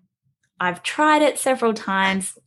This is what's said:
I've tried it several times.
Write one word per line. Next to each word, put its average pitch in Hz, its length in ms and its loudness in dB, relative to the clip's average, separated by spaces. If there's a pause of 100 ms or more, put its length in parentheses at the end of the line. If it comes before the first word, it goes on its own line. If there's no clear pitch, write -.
(600)
I've 180 220 -4
tried 302 400 2
it 285 160 2
several 247 360 0
times. 190 720 -2